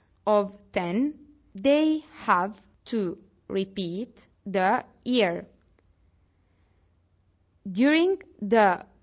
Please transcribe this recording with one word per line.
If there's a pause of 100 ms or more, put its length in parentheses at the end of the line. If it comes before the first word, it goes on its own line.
(260)
of (160)
ten, (400)
they (220)
have (260)
to (300)
repeat (200)
the (200)
year. (2250)
During (200)
the (180)